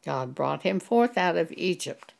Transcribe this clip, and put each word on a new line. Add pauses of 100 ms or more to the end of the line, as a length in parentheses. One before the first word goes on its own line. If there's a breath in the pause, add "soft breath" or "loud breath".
God
brought
him
forth
out
of
Egypt.